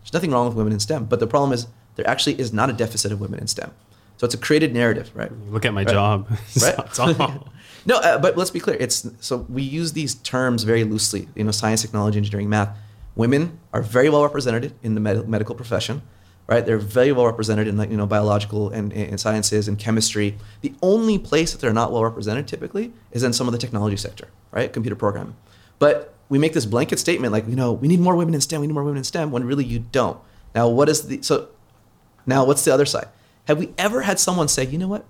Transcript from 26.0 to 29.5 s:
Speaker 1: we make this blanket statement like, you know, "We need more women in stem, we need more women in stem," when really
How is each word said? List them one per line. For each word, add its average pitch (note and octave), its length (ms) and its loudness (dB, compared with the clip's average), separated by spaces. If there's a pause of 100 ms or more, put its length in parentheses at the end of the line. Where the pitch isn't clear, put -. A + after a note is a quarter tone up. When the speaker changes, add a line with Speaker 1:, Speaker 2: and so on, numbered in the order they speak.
Speaker 1:
we C#3 100 2
make D#3 140 4
this C#3 140 0
blanket B2 340 0
statement B2+ 320 0
like, A2 160 0
you A#2+ 80 -2
know, B2 160 0
"We B2 160 0
need F3+ 100 6
more F3+ 160 4
women E3+ 200 2
in C#3+ 80 0
stem, D#3+ 180 -4
we D3 80 -2
need D#3 60 -4
more C#3+ 100 -2
women D3 140 -2
in C3 60 -8
stem," D3+ 280 -4
when B2 100 -2
really C3+ 220 -2